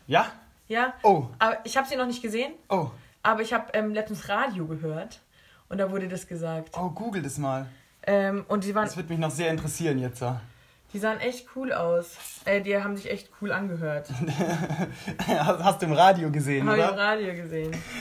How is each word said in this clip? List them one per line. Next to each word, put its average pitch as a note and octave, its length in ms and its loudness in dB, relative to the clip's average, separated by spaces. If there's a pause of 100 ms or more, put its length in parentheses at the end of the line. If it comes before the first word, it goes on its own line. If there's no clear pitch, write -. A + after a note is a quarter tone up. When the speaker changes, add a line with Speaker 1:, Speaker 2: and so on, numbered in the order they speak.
Speaker 1:
Ja? F3+ 200 4 (420)
Speaker 2:
Ja. B3 340 0
Speaker 1:
Oh. E3+ 240 6 (120)
Speaker 2:
Aber A3+ 260 4
ich A#3 120 -4
hab C4+ 100 2
sie C#4 100 -4
noch B3+ 100 0
nicht A#3+ 160 -4
gesehen. A#3 300 -2 (160)
Speaker 1:
Oh. E3 220 0 (320)
Speaker 2:
Aber G#3+ 200 4
ich A3+ 100 -4
hab, A#3 240 -2
ähm, G#3+ 180 0
letztens G#3+ 340 -4
Radio G3+ 380 -2
gehört D#3+ 540 -6 (480)
und G3 100 -4
da F#3+ 120 0
wurde F#3+ 180 -4
das F3+ 180 -8
gesagt. D#3+ 500 -6
Speaker 1:
Oh, F3 140 -2
google G3+ 320 -4
das C#3 160 -6
mal. C3+ 280 -2 (380)
Speaker 2:
Ähm, G3 440 2
und G3+ 160 0
die G3 100 -2
waren G#3+ 120 2
Speaker 1:
Das - 100 -6
wird D#3+ 120 -6
mich E3 100 -2
noch D#3+ 120 0
sehr D#3+ 200 0
interessieren D#3 500 0
jetzt, B2 200 -6
ja. B2 200 -2 (520)
Speaker 2:
Die G#3 60 -6
sahen A3 220 0
echt B3 260 -6 (100)
cool C4 160 -4
aus. E3+ 440 0 (280)
Äh, G3 160 2
die G3+ 160 0
haben G3+ 200 -2
sich - 140 -8
echt - 200 -8 (100)
cool G3+ 120 -4
angehört. E3 560 -2 (580)
Speaker 1:
<laughs> - 600 -4
Hast, E3+ 380 2
hast F#3+ 180 4
du F3+ 40 0
im D#3 60 2
Radio E3+ 380 8
gesehen, C#3 380 2
Speaker 2:
Hab G#3+ 80 4
ich E3 60 6
Speaker 1:
oder? F#3+ 100 4
Speaker 2:
im F#3+ 60 -2
Radio G3+ 360 0
gesehen. D#3+ 400 -6 (260)